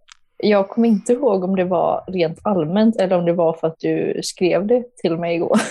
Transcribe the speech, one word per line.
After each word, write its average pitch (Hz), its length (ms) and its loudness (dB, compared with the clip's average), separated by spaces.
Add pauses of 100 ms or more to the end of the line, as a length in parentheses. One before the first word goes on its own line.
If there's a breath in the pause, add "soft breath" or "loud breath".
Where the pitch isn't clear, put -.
(380)
Jag 196 320 2
kommer 233 180 0
inte 226 260 2
ihåg 220 300 0
om 190 120 -2
det 185 80 2
var 170 440 0
rent 170 360 -4
allmänt 208 520 0
eller 190 220 2
om 175 80 0
det 170 80 2
var 170 200 2
för 160 140 -4
att 165 120 -4
du 160 440 -2
skrev 175 440 0
det 240 160 2 (180)
till 165 160 -2
mig 170 180 -2
igår. 175 240 0 (120)